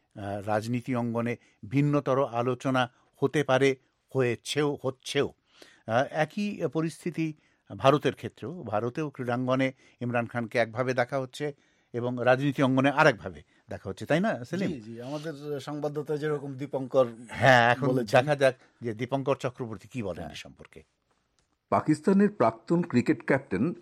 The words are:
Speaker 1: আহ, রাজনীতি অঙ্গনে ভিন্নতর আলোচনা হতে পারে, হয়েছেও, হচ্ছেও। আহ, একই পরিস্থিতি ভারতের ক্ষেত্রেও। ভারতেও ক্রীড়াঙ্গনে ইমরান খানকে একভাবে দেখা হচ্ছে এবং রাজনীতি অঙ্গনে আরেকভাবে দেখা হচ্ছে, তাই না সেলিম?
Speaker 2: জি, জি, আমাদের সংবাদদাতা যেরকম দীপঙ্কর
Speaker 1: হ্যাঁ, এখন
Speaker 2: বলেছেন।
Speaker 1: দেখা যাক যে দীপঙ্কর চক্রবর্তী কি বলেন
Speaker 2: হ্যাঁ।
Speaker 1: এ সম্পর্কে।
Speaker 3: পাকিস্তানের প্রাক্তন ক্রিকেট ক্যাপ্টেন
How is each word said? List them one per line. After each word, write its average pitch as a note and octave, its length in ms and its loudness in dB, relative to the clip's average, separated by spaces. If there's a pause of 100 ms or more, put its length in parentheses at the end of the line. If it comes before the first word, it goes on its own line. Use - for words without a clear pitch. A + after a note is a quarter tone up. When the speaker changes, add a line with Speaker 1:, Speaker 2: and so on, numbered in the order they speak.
(160)
Speaker 1:
আহ, G2+ 320 -8
রাজনীতি A#2 460 -2
অঙ্গনে A#2 420 -4 (320)
ভিন্নতর C#3+ 560 0
আলোচনা B2 680 -2 (260)
হতে C#3+ 280 0
পারে, C3 320 4 (380)
হয়েছেও, C3 680 -2
হচ্ছেও। C3 500 -4 (540)
আহ, A#2 240 2
একই F#3 500 -4 (120)
পরিস্থিতি D#3+ 600 -4 (440)
ভারতের C#3 380 4
ক্ষেত্রেও। C3+ 480 -10
ভারতেও A#2+ 480 -4
ক্রীড়াঙ্গনে B2+ 640 -2 (280)
ইমরান A#2+ 260 -2
খানকে A#2+ 320 -4
একভাবে A#2 360 0
দেখা B2+ 240 0
হচ্ছে C#3 340 -6 (400)
এবং B2 280 -4
রাজনীতি C3 420 4
অঙ্গনে C3 280 4
আরেকভাবে B2+ 520 2 (280)
দেখা G2+ 180 -12
হচ্ছে, G2 180 -10
তাই D3+ 140 2
না E3+ 240 -4
সেলিম? F3+ 240 -6
Speaker 2:
জি, D3 120 -8
জি, A2+ 220 -14
আমাদের D3 580 -10
সংবাদদাতা D3 560 -6
যেরকম C#3+ 380 -4
দীপঙ্কর C3+ 520 0 (220)
Speaker 1:
হ্যাঁ, B2 420 6
এখন B2+ 160 2
Speaker 2:
বলেছেন। B2+ 340 4
Speaker 1:
দেখা D3 160 2
যাক C3 180 4 (260)
যে A#2 140 -6
দীপঙ্কর C3 420 -2
চক্রবর্তী A2 520 -8
কি B2 140 -8
বলেন F#2 180 -6
Speaker 2:
হ্যাঁ। E2 120 -12
Speaker 1:
এ - 20 -16
সম্পর্কে। - 480 -20 (880)
Speaker 3:
পাকিস্তানের G3 600 2
প্রাক্তন E3+ 540 2
ক্রিকেট B2 440 0
ক্যাপ্টেন C3+ 560 0